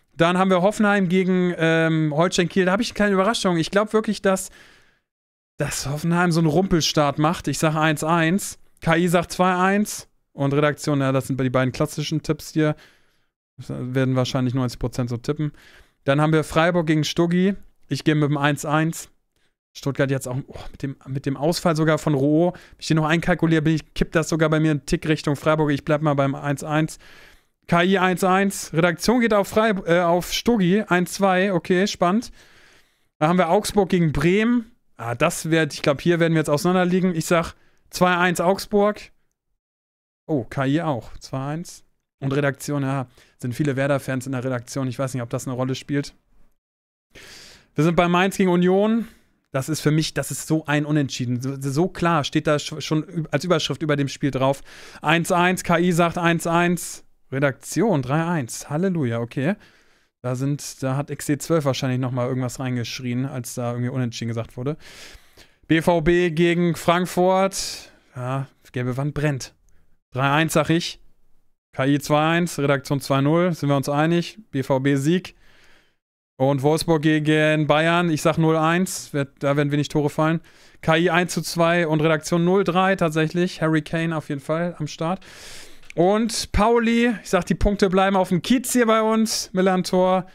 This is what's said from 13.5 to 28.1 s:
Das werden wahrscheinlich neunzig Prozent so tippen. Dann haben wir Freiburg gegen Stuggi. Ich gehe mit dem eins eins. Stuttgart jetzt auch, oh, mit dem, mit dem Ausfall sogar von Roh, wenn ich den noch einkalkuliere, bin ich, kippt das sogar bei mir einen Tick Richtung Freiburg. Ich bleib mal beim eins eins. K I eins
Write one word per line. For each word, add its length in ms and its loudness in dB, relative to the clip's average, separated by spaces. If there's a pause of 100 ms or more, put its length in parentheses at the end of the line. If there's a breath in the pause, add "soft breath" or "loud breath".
Das 140 -16
werden 440 -2
wahrscheinlich 400 0
neunzig 240 -2
Prozent 320 -4
so 60 -4
tippen. 340 -4 (540 soft breath)
Dann 160 0
haben 120 2
wir 120 2
Freiburg 420 0
gegen 160 2
Stuggi. 540 0 (320)
Ich 160 -6
gehe 100 2
mit 140 2
dem 80 0
eins 280 0
eins. 440 -2 (640)
Stuttgart 380 -2
jetzt 180 -4
auch, 80 -6 (100)
oh, 120 -18 (120)
mit 120 -14
dem, 140 -8 (120)
mit 180 -8
dem 100 -2
Ausfall 380 0
sogar 240 2
von 160 0
Roh, 380 2
wenn 80 -16 (180 loud breath)
ich 80 -14
den 120 2
noch 60 2
einkalkuliere, 580 2
bin 120 2
ich, 200 -6
kippt 200 -2
das 140 2
sogar 200 2
bei 120 2
mir 100 4
einen 160 -2
Tick 220 -2
Richtung 260 0
Freiburg. 360 0
Ich 140 -2
bleib 180 0
mal 120 2
beim 220 0
eins 260 -4
eins. 360 -2 (680 loud breath)
K 160 2
I 160 2
eins 240 0